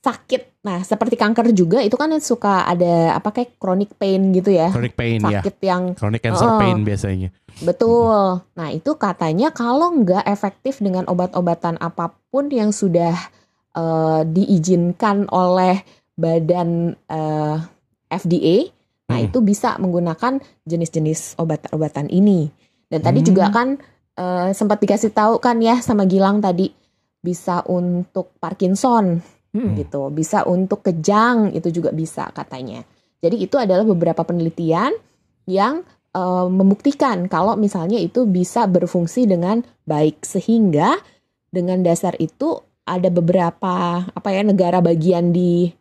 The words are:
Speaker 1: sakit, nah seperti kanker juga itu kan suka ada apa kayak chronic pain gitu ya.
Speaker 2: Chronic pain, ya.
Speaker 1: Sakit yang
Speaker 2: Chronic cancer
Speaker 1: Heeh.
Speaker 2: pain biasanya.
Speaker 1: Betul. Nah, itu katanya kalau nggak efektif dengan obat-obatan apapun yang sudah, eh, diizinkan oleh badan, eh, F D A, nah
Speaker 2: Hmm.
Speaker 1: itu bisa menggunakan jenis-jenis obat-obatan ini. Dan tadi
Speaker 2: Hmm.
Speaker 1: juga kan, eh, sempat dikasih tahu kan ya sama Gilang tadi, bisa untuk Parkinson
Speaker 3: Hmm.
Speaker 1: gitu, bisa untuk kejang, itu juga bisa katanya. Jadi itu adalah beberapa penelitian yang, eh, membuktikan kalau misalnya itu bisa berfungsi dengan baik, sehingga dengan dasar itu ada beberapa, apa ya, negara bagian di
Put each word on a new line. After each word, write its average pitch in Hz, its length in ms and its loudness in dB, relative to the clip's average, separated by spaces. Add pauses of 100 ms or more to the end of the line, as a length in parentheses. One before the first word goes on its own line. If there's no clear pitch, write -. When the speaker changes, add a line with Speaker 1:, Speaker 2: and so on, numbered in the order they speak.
Speaker 1:
sakit, - 420 -4 (180)
nah 180 200 -6
seperti 220 340 -2
kanker 226 380 2
juga 185 260 4
itu 226 140 2
kan 285 240 -2
suka 214 480 0
ada 170 500 2
apa 208 160 -4
kayak 247 260 -6
chronic 196 380 -2
pain 190 380 2
gitu 185 180 2
ya. 170 180 4
Speaker 2:
Chronic 120 240 -2
pain, 117 300 0
ya. 104 180 0
Speaker 1:
Sakit 190 200 -4
yang 180 220 0 (100)
Speaker 2:
Chronic 196 280 -4
cancer 117 260 0
Speaker 1:
Heeh. 226 120 2
Speaker 2:
pain 185 240 2
biasanya. 98 460 -2 (320)
Speaker 1:
Betul. 208 800 2 (100)
Nah, 160 200 -10
itu 285 260 -4
katanya 190 560 -2
kalau 285 420 -2
nggak 196 300 2
efektif 202 560 -4
dengan 185 240 -2
obat-obatan 175 720 -2
apapun 180 720 -6
yang 214 240 0
sudah, 170 400 0 (580)
eh, 160 540 0
diizinkan 180 1040 0
oleh 185 560 0 (320)
badan, 170 880 0
eh, 151 520 -4 (520)
F 175 160 -8
D 170 100 2
A, 170 220 2 (500)
nah 120 120 -2
Speaker 2:
Hmm. 104 100 -2
Speaker 1:
itu 90 120 -2
bisa 208 360 0
menggunakan 175 640 -2 (240)
jenis-jenis 160 720 -4
obat-obatan 156 720 -4
ini. 185 400 2 (380)
Dan 160 140 -4
tadi 147 200 4
Speaker 2:
Hmm. 160 80 4
Speaker 1:
juga 185 220 6
kan, 247 260 0 (360)
eh, 180 380 -2
sempat 202 300 0
dikasih 202 320 0
tahu 220 240 2
kan 240 240 0
ya 226 180 4
sama 214 260 0
Gilang 196 360 2
tadi, 190 320 0 (460)
bisa 175 480 -4
untuk 180 680 -4
Parkinson 190 840 0 (300)
Speaker 3:
Hmm. 202 240 -4
Speaker 1:
gitu, 139 340 -6
bisa 156 360 -2
untuk 190 360 -2
kejang, 208 680 2
itu 165 220 -4
juga 165 180 -2
bisa 160 400 -6
katanya. 127 560 -14 (320)
Jadi 175 220 0
itu 190 160 -2
adalah 196 260 2
beberapa 170 400 2
penelitian 170 720 -2 (480)
yang, 214 400 -2 (260)
eh, 180 400 -2
membuktikan 196 800 2
kalau 190 280 0
misalnya 196 420 -2
itu 196 280 -2
bisa 196 420 0
berfungsi 180 600 0
dengan 185 320 0 (240)
baik, 156 400 0
sehingga 202 720 2 (540)
dengan 185 340 -2
dasar 170 340 -2
itu 262 420 -4 (240)
ada 180 260 -4
beberapa, 180 680 0 (300)
apa - 240 -10
ya, 196 140 -2
negara 190 380 2
bagian 170 500 2
di 175 360 2 (140)